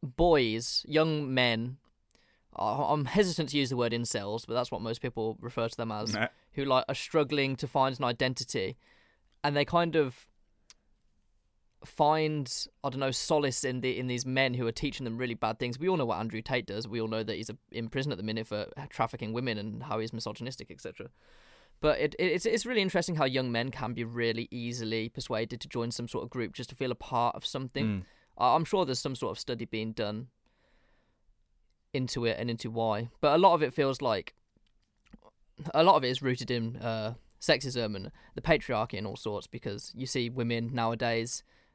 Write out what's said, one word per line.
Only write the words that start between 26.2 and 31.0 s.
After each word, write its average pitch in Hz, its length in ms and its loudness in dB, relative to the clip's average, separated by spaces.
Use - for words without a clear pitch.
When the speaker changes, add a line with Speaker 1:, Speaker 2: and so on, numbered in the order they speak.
Speaker 1:
of 120 80 -8
group 117 220 -4
just - 180 -10
to - 60 -16
feel 127 160 -2
a - 20 0
part 120 400 0
of - 100 -10
something. 131 400 -4
Speaker 2:
Mm. 101 200 -2
Speaker 1:
I, 123 160 6
I'm 160 100 4
sure 190 200 2
there's 131 160 0
some 135 160 -4
sort 113 160 -2
of - 80 -8
study 120 240 -4
being 110 260 -4
done 110 380 -4